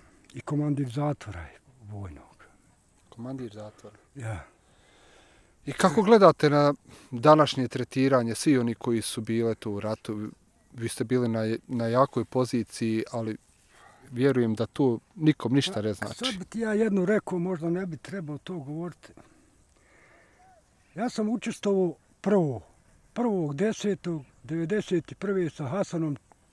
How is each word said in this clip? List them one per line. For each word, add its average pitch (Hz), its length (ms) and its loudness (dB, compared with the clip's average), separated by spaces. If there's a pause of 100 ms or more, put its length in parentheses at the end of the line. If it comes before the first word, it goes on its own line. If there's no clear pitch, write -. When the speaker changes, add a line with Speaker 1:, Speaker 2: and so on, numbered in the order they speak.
(340)
Speaker 1:
I 127 80 -14
komandir 143 480 -2
zatvora 120 500 -6
je - 200 -16 (320)
vojnog. 95 540 -14 (640)
Speaker 2:
Komandir 123 440 -12
zatvora? 107 420 -18 (200)
Speaker 1:
Ja. 110 280 -10 (1200)
Speaker 2:
I 139 80 -8
kako 190 280 4
gledate 190 480 8
na 147 240 4 (380)
današnje 131 560 6
tretiranje, 127 680 2
svi 143 220 4
oni 117 180 0
koji 117 260 0
su - 200 -8
bile 113 340 -2
tu - 160 -8
u 101 80 -6
ratu? 107 480 -6 (460)
Vi 117 160 -6
ste - 140 -6
bili 123 240 2
na, 113 300 0 (100)
na 117 200 -2
jakoj 123 380 2
poziciji, 113 880 -2
ali 110 260 -6 (760)
vjerujem 123 440 2
da 113 100 -2
tu 123 340 0 (160)
nikom 151 380 2
ništa 131 280 0
ne 107 80 -2
Speaker 1:
Pa, 104 40 -2
Speaker 2:
znači. 113 320 -10
Speaker 1:
sad 233 140 -6
bi 180 60 -14
ti - 140 -10
ja 220 140 -2
jednu 202 320 2
rekao, 190 340 0
možda 170 300 -2
ne 180 160 -2
bi 160 120 -8
trebao 151 400 -10
to 185 220 -12
govoriti. 151 540 -10 (1800)
Ja 226 140 -4
sam 214 200 -2
učestvovao 196 640 0 (280)
prvo, 170 400 2 (520)
prvog 185 420 0
desetog 180 680 -2 (200)
devedeset 165 760 -4
prve 190 300 -2
sa 147 180 -8
Hasanom 160 500 -4 (360)